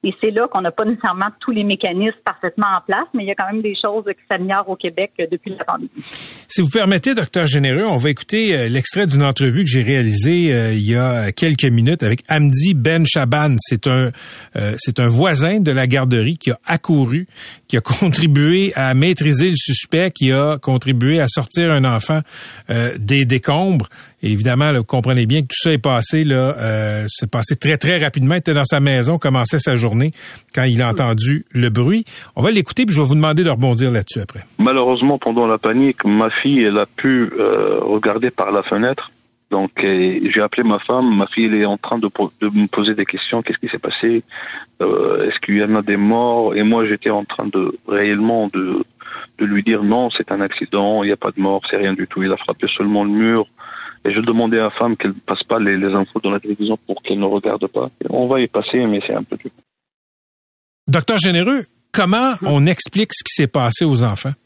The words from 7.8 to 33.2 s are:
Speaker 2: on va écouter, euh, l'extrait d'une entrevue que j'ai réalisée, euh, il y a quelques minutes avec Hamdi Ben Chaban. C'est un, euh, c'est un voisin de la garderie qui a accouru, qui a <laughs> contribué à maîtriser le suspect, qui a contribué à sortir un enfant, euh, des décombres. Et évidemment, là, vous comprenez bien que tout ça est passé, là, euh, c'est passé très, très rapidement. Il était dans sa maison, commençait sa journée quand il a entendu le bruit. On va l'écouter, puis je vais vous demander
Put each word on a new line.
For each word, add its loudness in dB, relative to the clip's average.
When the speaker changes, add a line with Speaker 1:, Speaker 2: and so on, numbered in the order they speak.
Speaker 2:
on 0
va 0
écouter, -2
euh, -2
l'extrait 0
d'une 4
entrevue 2
que 0
j'ai 2
réalisée, 2
euh, 0
il 0
y 2
a 0
quelques 0
minutes 2
avec 0
Hamdi 4
Ben 2
Chaban. 2
C'est 0
un, 2
euh, -4
c'est -4
un 4
voisin 2
de 2
la 0
garderie 2
qui -2
a -4
accouru, 0
qui -2
a 2
<laughs> -2
contribué 2
à 0
maîtriser 2
le 0
suspect, 0
qui 0
a 0
contribué 2
à 2
sortir 0
un 4
enfant, 0
euh, -2
des 2
décombres. 0
Et 0
évidemment, 2
là, 2
vous -2
comprenez 0
bien 2
que -2
tout -4
ça 2
est 0
passé, 0
là, 0
euh, -2
c'est -6
passé -2
très, 0
très 0
rapidement. 2
Il 0
était -2
dans 2
sa 2
maison, 2
commençait 0
sa 0
journée 0
quand 0
il 2
a 2
entendu 0
le 0
bruit. 2
On -2
va 4
l'écouter, 0
puis 0
je 2
vais 2
vous 4
demander 2